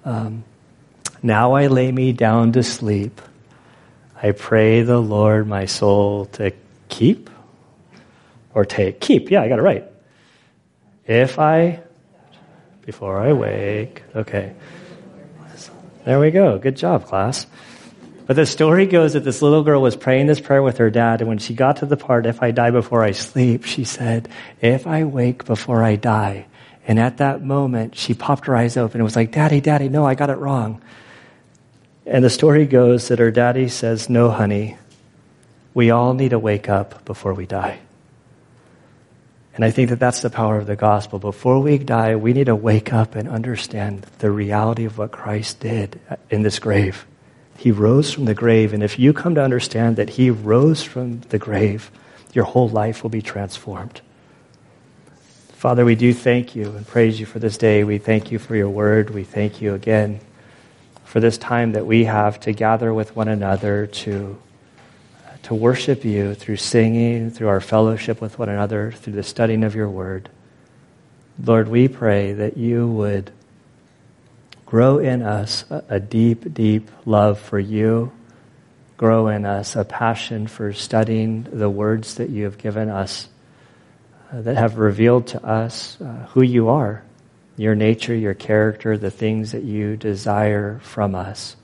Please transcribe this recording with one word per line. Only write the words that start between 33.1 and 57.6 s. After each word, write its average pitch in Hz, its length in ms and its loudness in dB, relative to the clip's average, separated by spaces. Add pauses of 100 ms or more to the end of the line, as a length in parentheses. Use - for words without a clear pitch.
her 117 100 6
daddy 123 380 2
says, 113 420 -4
"No, 120 220 4
honey, 107 460 -2 (1000)
we 117 160 6
all 120 240 4
need 131 140 0
to 120 100 2
wake 107 300 -2
up 98 360 -2
before 98 300 -6
we 95 100 -10
die." 95 320 -6 (1800)
And 113 100 -2
I 110 60 4
think 120 200 0
that 120 100 -2
that's 123 220 0
the 120 100 -4
power 107 260 0
of 104 80 -4
the 104 100 -4
gospel. 104 440 0
Before 123 400 0
we 147 180 2
die, 113 380 0
we 110 180 0
need 135 140 2
to 113 80 4
wake 107 360 0
up 110 240 0
and 107 140 -8
understand 107 800 -8 (100)
the 104 140 -2
reality 107 540 -2
of 110 120 -8
what 107 140 -8
Christ - 480 -8
did 110 400 -8 (320)
in 107 100 -2
this 107 160 0
grave. 101 480 -2 (540)
He 123 100 2
rose 113 420 2
from 143 140 -6
the 110 80 0
grave, 110 400 2
and 104 80 -2
if 104 160 -4
you 135 160 6
come 165 220 -2
to 147 80 2
understand 117 540 0
that 107 120 -2
he 127 220 2
rose 120 500 2
from 123 480 -8
the - 80 -2
grave, 104 540 -2 (420)
your 120 120 2
whole 123 240 2
life 110 340 -4
will 113 80 -6
be 110 100 -6
transformed. 98 800 -12 (1500)
Father, 123 340 2
we 117 80 6
do 120 180 4
thank 120 440 0
you 110 80 -6 (120)
and 104 120 -16
praise 113 320 2
you 107 80 -10
for - 100 -14
this 110 180 -4
day. 107 280 4